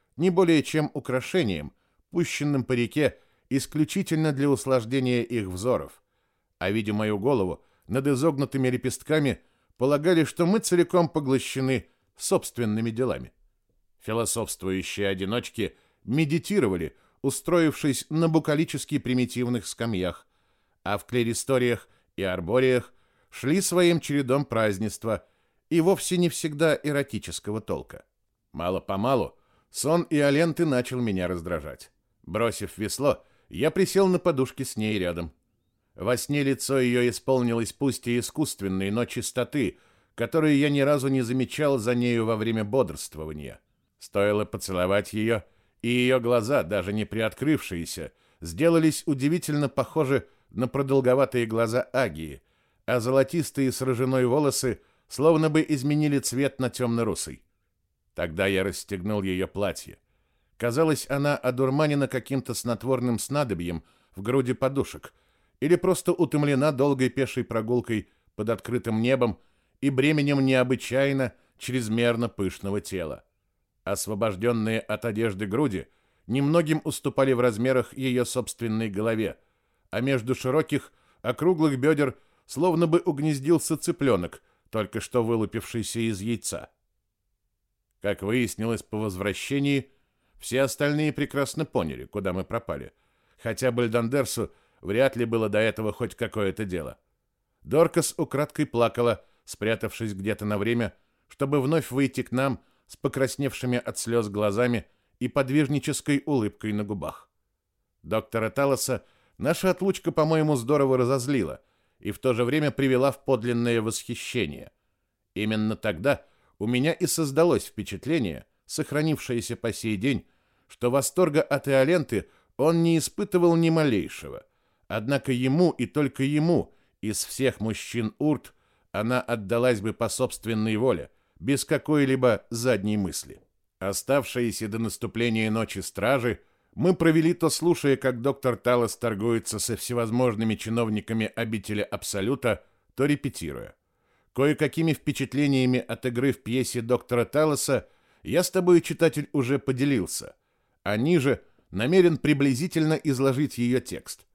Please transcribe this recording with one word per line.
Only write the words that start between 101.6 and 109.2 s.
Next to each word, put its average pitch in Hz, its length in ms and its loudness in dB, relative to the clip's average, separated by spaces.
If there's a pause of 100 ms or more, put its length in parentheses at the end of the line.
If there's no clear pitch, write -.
вновь 151 300 0
выйти 127 320 0
к - 80 -10
нам 131 320 -2 (240)
с - 80 -20
покрасневшими 131 800 -2
от - 200 -6
слез 117 320 0
глазами 104 560 0 (340)
и 123 80 -2
подвижнической 139 1000 0
улыбкой 110 480 -2
на 104 100 -2
губах. 95 460 -8 (720)
Доктора 110 460 -2
Талоса 131 560 0 (320)